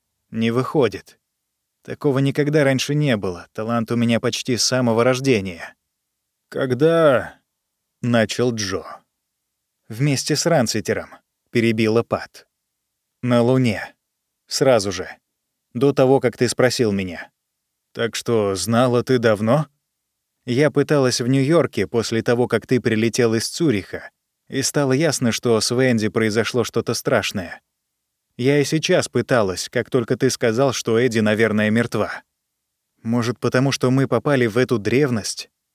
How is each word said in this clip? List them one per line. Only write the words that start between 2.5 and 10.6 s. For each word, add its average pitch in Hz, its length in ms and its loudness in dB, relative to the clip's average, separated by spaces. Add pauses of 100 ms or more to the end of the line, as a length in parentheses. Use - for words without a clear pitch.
раньше 135 320 0
не 147 220 2
было, 92 360 -8
талант 113 380 -4
у 120 60 0
меня 117 240 2
почти 120 360 -2
с - 80 -2
самого 120 400 2
рождения". 123 720 0 (720)
"Когда?" — 135 920 0 (640)
начал 120 500 0
Джо. 101 320 -8 (1040)
"Вместе 135 480 -2
с - 100 -4
Ранситером", — 113 640 0 (400)